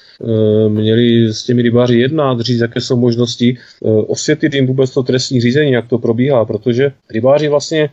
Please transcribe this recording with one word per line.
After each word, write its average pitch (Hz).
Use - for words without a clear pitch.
eh, 110
měli 113
s -
těmi 123
rybáři 120
jednat, 135
říct, 117
jaké 117
jsou 127
možnosti, 120
eh, -
osvětlit 143
jim 135
vůbec 131
to 135
trestní 127
řízení, 135
jak 120
to 127
probíhá, 117
protože 120
rybáři 135
vlastně 147